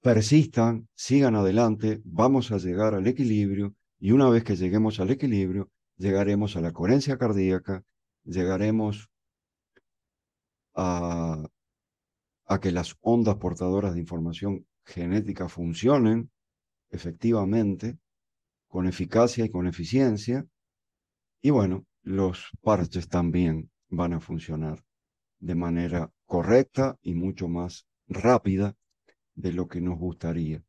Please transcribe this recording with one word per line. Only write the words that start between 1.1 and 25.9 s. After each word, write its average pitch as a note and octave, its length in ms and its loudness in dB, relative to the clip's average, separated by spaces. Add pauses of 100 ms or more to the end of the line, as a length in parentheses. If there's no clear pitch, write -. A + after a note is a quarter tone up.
adelante, G#2+ 680 2
vamos A#2 480 2
a G#2 60 0
llegar F#2+ 380 0
al F#2+ 100 -2
equilibrio, G#2 680 0 (240)
y F#2+ 120 2
una C3 180 8
vez A#2 140 4
que G#2 120 0
lleguemos G#2 440 0
al F#2+ 120 0
equilibrio, G2+ 580 -2 (260)
llegaremos G2+ 600 0
a E2+ 60 -4
la E2 100 -2
coherencia C3 480 0
cardíaca, F#2+ 640 -2 (400)
llegaremos G#2 880 -2 (1600)
a, E2+ 720 -2 (1000)
a G2 120 0
que F#2+ 120 -2
las E2+ 300 -4
ondas A2 340 4
portadoras F#2 580 -2
de F2 60 -4
información E2+ 680 -6 (200)
genética F#2+ 600 -4
funcionen A2 840 2 (580)
efectivamente, G2+ 1120 -2 (680)
con F#2 200 -2
eficacia A2 580 0
y G#2+ 40 -4
con F2+ 180 -4
eficiencia, A2 800 -2 (920)
y C#3+ 100 4
bueno, F#2+ 340 2 (180)
los F#2+ 480 -2 (100)
parches F2+ 460 0
también E2+ 640 0 (200)
van F2 240 -2
a D#2+ 60 -4
funcionar D#2 640 -8 (560)
de F2 160 -6
manera E2+ 560 -2 (140)